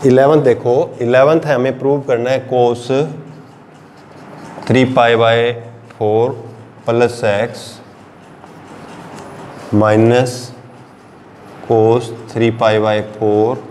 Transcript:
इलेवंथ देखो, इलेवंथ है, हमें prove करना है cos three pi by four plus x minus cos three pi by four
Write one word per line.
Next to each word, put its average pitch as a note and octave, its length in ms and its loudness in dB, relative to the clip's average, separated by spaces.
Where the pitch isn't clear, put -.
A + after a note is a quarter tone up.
इलेवंथ C#3 360 4
देखो, B2 320 2
इलेवंथ C#3 440 2
है, D3+ 80 0
हमें B2+ 240 -2
prove C#3 220 0
करना B2 300 -2
है B2 180 -4
cos A#2+ 360 0
three B2+ 180 4
pi A#2+ 140 4
by A2+ 120 4
four A2+ 340 0
plus A#2 380 0
x A2 420 -2
minus A2+ 600 4
cos A#2 400 2
three A#2 180 0
pi A2 100 4
by G#2+ 100 0
four G#2+ 400 0